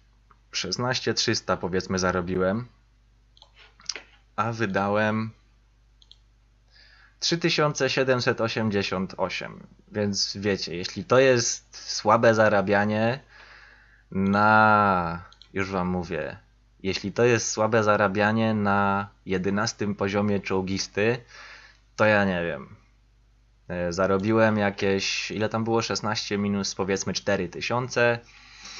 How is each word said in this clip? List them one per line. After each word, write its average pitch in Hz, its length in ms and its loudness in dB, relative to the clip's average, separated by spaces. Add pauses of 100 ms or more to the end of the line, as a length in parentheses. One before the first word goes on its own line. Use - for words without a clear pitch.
(520)
szesnaście 117 640 -4
trzysta 104 420 -2
powiedzmy 92 420 -2
zarobiłem. 92 720 -2 (1700)
A 110 160 -2
wydałem 107 800 0 (1900)
trzy - 180 -2
tysiące 151 520 0
siedemset 127 500 0
osiemdziesiąt 98 760 -2
osiem, 60 500 -6 (260)
więc 104 440 -4
wiecie, 98 400 -4
jeśli 92 280 -8
to 127 140 4
jest - 720 2
słabe 117 440 4
zarabianie 107 840 2 (880)
na, 101 1120 4 (300)
już 95 180 -4
wam 90 180 0
mówię, 82 480 -4 (460)
jeśli 95 300 -4
to 117 120 2
jest 117 260 2
słabe 107 340 2
zarabianie 104 720 2
na 101 540 0 (180)
jedenastym 98 680 -2
poziomie 101 460 0
czołgisty, 98 800 -2 (760)
to 113 80 2
ja 107 200 4
nie 90 200 0
wiem. 71 320 -8 (920)
E, 87 240 -4
zarobiłem 104 680 2
jakieś, 98 720 -2
ile 104 180 -4
tam 113 160 -4
było? 113 180 0
Szesnaście 104 560 -4
minus, 101 360 -2
powiedzmy, 95 380 -2
cztery 95 360 -2
tysiące. 120 720 -2 (600)